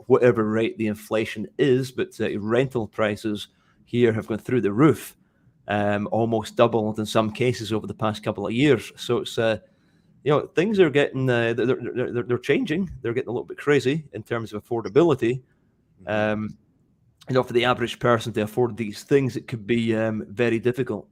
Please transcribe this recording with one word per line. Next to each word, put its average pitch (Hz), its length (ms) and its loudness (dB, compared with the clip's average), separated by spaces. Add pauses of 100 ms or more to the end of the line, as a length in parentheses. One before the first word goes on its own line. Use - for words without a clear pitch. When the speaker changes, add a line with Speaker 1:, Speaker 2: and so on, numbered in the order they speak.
Speaker 1:
whatever 117 420 6
rate 110 280 -2
the 110 100 -2
inflation 107 600 -4 (120)
is, 131 320 2
but, - 280 -6
uh, 104 200 -2
rental 113 480 -2
prices 107 600 -4 (360)
here 120 280 4
have 107 140 -4
gone 107 120 -4
through 123 220 -2
the 98 120 0
roof, 127 420 4 (520)
um, 104 440 0
almost 110 440 -2
doubled 113 420 2
in 107 80 -4
some 110 260 0
cases 113 400 -2
over 107 140 -4
the 104 80 -8
past 107 300 -4
couple 101 240 -4
of 104 60 -4
years. 127 420 2
So - 240 -2
it's, - 180 -8
uh, 113 220 0 (640)
you 135 80 0
know, 143 240 0
things 196 240 2
are 170 100 6
getting, 131 400 0
uh, 117 240 2
they're, 117 120 0
they're, 123 460 -2
they're, 117 120 -4
they're 120 140 -2
changing. 156 520 -2 (120)
They're 117 120 -4
getting 113 160 -4
a 113 40 -4
little 120 120 -4
bit - 120 -18
crazy 143 560 2
in 110 100 -10
terms 113 300 -6
of 104 100 -8
affordability. 123 800 2 (640)
Speaker 2:
Mm-hmm. - 40 -18
Speaker 1:
Um, 107 500 -2 (720)
you 127 60 0
know, 127 80 4
for 117 100 -10
the 117 120 4
average 120 340 -2
person 120 340 2
to 110 80 -2
afford 107 360 -2
these 104 260 -8
things, 139 320 2
it - 120 -10
could 107 200 -10
be, 113 280 0
um, 110 340 -2
very 113 300 0
difficult. 120 520 -4